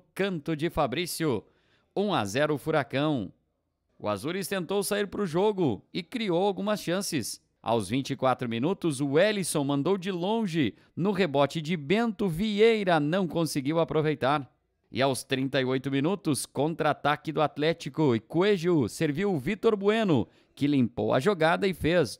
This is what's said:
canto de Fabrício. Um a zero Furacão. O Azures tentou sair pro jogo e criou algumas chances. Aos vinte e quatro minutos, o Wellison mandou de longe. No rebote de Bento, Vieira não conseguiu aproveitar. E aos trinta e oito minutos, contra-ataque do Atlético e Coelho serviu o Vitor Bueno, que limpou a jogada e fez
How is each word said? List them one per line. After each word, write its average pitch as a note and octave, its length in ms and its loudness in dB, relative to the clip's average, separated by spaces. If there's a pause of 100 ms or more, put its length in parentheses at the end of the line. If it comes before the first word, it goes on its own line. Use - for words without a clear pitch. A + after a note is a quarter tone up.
(160)
canto F3+ 400 -2
de D#3 140 -2
Fabrício. D3 760 -2 (500)
Um G3+ 200 0
a B2+ 100 2
zero C#3 340 0
Furacão. C#3+ 720 0 (680)
O - 80 -6
Azures C3+ 400 -2
tentou F#3+ 360 -2
sair G#3 220 -2
pro G#3 200 -4
jogo F3+ 580 0 (100)
e F3 80 -6
criou F#3 400 -2
algumas G3+ 380 -2
chances. E3+ 600 -4 (200)
Aos A2 280 0
vinte B2+ 220 -2
e C3+ 40 -6
quatro B2+ 320 0
minutos, C3+ 540 -2
o C#3+ 80 -2
Wellison F3 560 2
mandou C#3+ 320 0
de F#3+ 160 -6
longe. F3 640 0 (200)
No F3+ 160 0
rebote D#3+ 500 2
de D#3 140 -4
Bento, G3 540 0
Vieira G3+ 720 2
não E3+ 260 0
conseguiu D#3 540 0
aproveitar. D3+ 680 0 (400)
E A2+ 120 -2
aos C3+ 240 0
trinta C3+ 340 -2
e C3 60 0
oito C3 260 -2
minutos, C#3+ 540 0
contra-ataque D3 880 -2
do C#3+ 80 0
Atlético D3+ 760 0
e A2+ 40 2
Coelho E3+ 680 2
serviu D#3+ 460 -2
o D#3+ 60 0
Vitor G#3+ 380 0
Bueno, G3 500 2 (260)
que C#3+ 140 -2
limpou A#2 460 2
a B2+ 60 4
jogada F3 460 2
e F#3+ 80 0
fez D#3 460 0